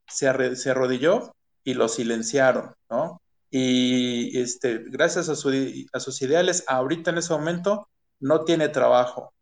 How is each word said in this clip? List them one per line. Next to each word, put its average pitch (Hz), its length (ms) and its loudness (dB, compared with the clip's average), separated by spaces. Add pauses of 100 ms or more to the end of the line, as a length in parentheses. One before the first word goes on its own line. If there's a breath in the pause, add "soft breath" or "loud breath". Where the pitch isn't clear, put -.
se - 220 -2
arre-, 127 280 0
se 135 140 -4
arrodilló 127 640 0 (340)
y 131 60 -4
lo 117 160 2
silenciaron, 117 880 0 (160)
¿no? 165 320 -6 (280)
Y, 127 880 0
este, 120 420 -2 (100)
gracias 165 400 0
a 147 40 -2
su, 139 140 -2 (440)
a - 80 -6
sus - 200 -10
ideales, 170 480 2
ahorita 135 420 0
en 165 80 -4
ese 170 140 -4
momento 175 560 -2 (320)
no 156 240 2
tiene 160 240 2
trabajo. 123 720 2